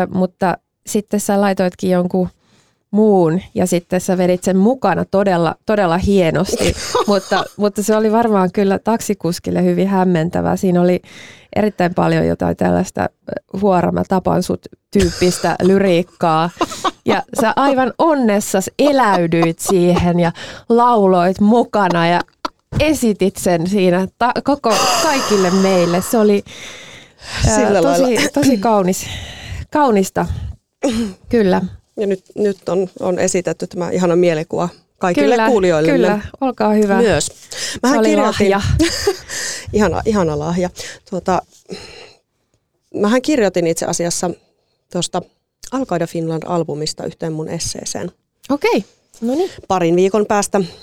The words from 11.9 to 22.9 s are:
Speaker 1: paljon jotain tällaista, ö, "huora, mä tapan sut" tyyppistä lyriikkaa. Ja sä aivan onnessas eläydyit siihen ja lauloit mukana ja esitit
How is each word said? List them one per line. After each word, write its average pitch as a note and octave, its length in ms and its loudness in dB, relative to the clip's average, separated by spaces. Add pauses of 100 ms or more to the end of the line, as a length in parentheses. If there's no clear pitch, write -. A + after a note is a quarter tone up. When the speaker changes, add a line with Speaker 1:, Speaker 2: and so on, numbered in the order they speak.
Speaker 1:
paljon E3 320 2
jotain E3+ 300 -2
tällaista, - 460 -2
ö, - 600 -10
"huora, F3+ 300 2
mä F3 160 -2
tapan F3+ 340 0
sut" - 240 -6 (240)
tyyppistä F3+ 720 0
lyriikkaa. F3 880 2 (560)
Ja G3 160 0 (180)
sä A3 160 2
aivan C4 420 2
onnessas A3 800 2
eläydyit F3 800 2
siihen F3 640 2
ja E3+ 120 2 (360)
lauloit G3 720 4
mukana G#3 680 2
ja F3 120 2 (600)
esitit A#3 560 0